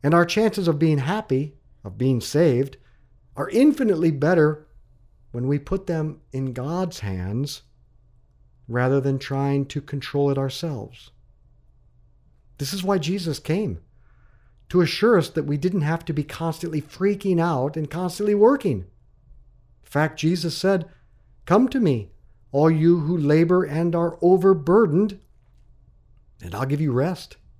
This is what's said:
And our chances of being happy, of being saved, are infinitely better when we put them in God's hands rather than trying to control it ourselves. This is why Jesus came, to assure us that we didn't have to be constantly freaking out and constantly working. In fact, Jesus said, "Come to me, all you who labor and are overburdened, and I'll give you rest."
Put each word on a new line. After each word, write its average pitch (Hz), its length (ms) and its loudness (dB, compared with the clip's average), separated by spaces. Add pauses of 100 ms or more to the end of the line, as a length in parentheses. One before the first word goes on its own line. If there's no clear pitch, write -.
And 147 100 2
our 170 140 4
chances 208 420 0
of 151 100 0
being 156 200 2
happy, 147 560 -4 (300)
of 98 120 -12
being 123 240 0
saved, 139 560 0 (600)
are 107 140 -6
infinitely 214 600 4
better 151 560 2 (680)
when 120 140 -6
we 143 120 0
put 190 280 -6
them 156 340 -4 (120)
in 131 200 -6
God's 156 480 -6
hands 101 640 -6 (1040)
rather 127 340 0
than 135 180 -2
trying 139 480 -2
to 147 140 -8
control 143 500 -2
it 135 80 -2
ourselves. 135 720 -8 (1500)
This 139 140 -8
is 190 100 -8
why 190 160 0
Jesus 165 400 -4
came, 156 420 -4 (880)
to 180 120 2
assure 208 380 2
us 151 120 0
that 151 140 -4
we 143 120 -4
didn't 180 240 -2
have 160 240 -2
to 165 80 -6
be 143 100 -2
constantly 160 580 -6
freaking 190 600 -2
out 151 360 -2
and 151 140 -6
constantly 185 440 -2
working. 196 480 4
In - 40 -14 (960)
fact, 156 380 -2
Jesus 160 360 -2
said, 190 320 -2 (560)
"Come 247 240 4
to 262 120 -4
me, 123 320 -2 (400)
all 151 180 4
you 160 300 4
who 165 160 -2
labor 165 480 2
and 170 320 -2
are 170 260 -2
overburdened, 185 960 4 (1200)
and 87 140 -14
I'll 131 120 -4
give 147 140 -2
you 151 120 0
rest." 151 440 -2 (240)